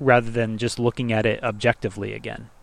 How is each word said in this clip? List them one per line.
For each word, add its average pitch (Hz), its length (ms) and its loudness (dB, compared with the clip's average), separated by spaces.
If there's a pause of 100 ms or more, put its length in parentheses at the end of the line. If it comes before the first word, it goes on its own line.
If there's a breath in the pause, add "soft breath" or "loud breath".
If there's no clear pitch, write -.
rather 123 300 4
than 113 280 -2
just 117 200 -4
looking 120 340 0
at 110 140 2
it 110 180 0
objectively 104 680 -2
again. 110 380 -12 (120)